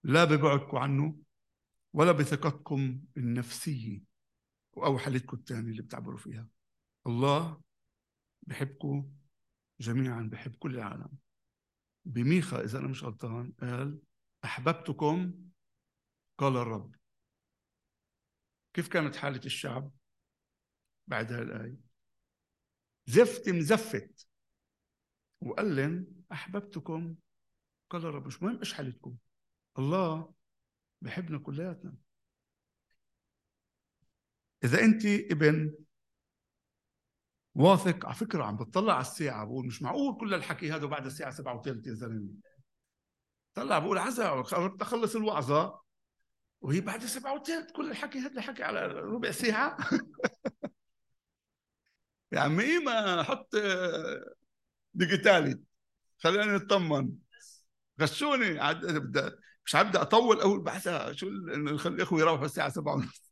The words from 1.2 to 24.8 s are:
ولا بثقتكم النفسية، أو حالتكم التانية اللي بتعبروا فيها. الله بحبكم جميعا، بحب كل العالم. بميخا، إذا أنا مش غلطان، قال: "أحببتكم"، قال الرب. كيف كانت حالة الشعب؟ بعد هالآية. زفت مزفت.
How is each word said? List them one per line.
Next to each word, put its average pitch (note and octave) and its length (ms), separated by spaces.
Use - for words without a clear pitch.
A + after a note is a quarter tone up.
ولا E3+ 180
بثقتكم C#3 880
النفسية، A#2+ 840
أو C#3 200
حالتكم B2+ 400
التانية A2+ 340
اللي A2 100
بتعبروا B2+ 360
فيها. A2+ 300
الله C#3+ 540
بحبكم C#3 680
جميعا، A#2 420
بحب A#2 240
كل C3 200
العالم. G#2+ 340
بميخا، B2+ 580
إذا A2+ 160
أنا C#3 80
مش C3 160
غلطان، A#2+ 560
قال: B2+ 400
"أحببتكم"، D#3+ 880
قال C3+ 200
الرب. A2+ 380
كيف F3 140
كانت D3+ 280
حالة C#3 300
الشعب؟ C3+ 460
بعد A2+ 240
هالآية. A#2+ 460
زفت E3 440
مزفت. E3+ 760